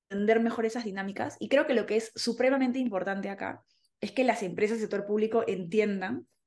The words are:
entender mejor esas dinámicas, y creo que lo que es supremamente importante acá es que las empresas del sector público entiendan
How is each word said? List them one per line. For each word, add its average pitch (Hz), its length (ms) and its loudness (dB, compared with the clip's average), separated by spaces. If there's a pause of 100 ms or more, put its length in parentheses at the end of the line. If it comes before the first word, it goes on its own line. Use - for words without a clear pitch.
(120)
entender 208 300 4
mejor 226 260 0
esas 233 160 -4
dinámicas, 196 560 -6
y 214 100 -6
creo 285 160 6
que 302 80 2
lo 214 140 2
que 214 80 2
es 226 180 -2
supremamente 254 640 2
importante 196 520 -2
acá 190 340 -8 (360)
es 214 120 -6
que 262 120 2
las 226 200 0
empresas 196 340 0
del 220 100 -4
sector 202 200 -4
público 220 400 2
entiendan 196 800 -2 (200)